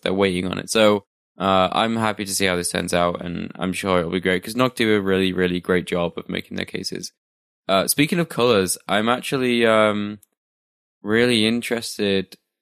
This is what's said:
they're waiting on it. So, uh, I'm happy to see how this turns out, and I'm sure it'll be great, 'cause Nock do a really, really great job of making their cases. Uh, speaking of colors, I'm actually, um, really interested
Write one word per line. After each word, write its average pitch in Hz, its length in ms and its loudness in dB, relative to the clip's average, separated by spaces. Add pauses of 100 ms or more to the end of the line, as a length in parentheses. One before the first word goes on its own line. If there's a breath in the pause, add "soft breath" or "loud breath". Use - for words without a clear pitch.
they're 90 120 -2
waiting 95 340 0
on 95 100 -6
it. 95 120 -8
So, 104 340 4 (340)
uh, 95 360 4
I'm 113 240 0
happy 110 260 -2
to 98 100 -8
see 98 120 -2
how 90 100 2
this 87 160 -4
turns 90 220 -4
out, 87 280 2
and 87 340 -8
I'm 92 180 -4
sure 92 260 0
it'll 85 120 -2
be 92 100 -2
great, 92 200 0
'cause 110 140 -10
Nock 127 200 0
do 110 200 2
a 104 60 2
really, 95 320 0
really 90 260 0
great 90 260 0
job 87 320 -2
of 87 120 -12
making 92 260 -8
their 92 100 -6
cases. 95 460 -10 (560)
Uh, 95 200 2
speaking 151 320 0
of 165 100 -2
colors, 107 480 2 (100)
I'm 107 220 2
actually, 123 560 0
um, 107 540 2 (840)
really 113 440 2
interested 113 920 -2 (240)